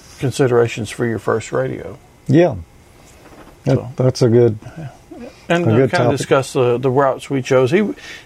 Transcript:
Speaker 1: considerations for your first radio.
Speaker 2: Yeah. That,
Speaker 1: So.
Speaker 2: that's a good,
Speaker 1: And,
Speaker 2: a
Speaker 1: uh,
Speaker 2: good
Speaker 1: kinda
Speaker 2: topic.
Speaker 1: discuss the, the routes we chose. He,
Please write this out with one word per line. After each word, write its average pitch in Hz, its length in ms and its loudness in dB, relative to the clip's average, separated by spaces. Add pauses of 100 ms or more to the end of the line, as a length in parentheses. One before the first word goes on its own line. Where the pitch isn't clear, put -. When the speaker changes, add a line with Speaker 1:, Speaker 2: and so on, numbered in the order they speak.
(200)
Speaker 1:
considerations 120 720 0
for - 160 -6
your 113 140 -4
first 113 320 -4
radio. 131 460 -6 (320)
Speaker 2:
Yeah. 151 260 4 (1080)
That, 139 100 2
Speaker 1:
So. 110 220 -4
Speaker 2:
that's 131 240 0
a 127 80 4
good, 117 280 4 (920)
Speaker 1:
And, 175 160 2
Speaker 2:
a - 40 2
Speaker 1:
uh, 107 60 4
Speaker 2:
good 127 160 4
Speaker 1:
kinda 175 140 0
Speaker 2:
topic. 113 120 0
Speaker 1:
discuss 135 360 -2
the, 123 240 2
the 131 120 -2
routes 131 400 0
we 139 120 -2
chose. 127 300 2
He, 208 220 0 (320)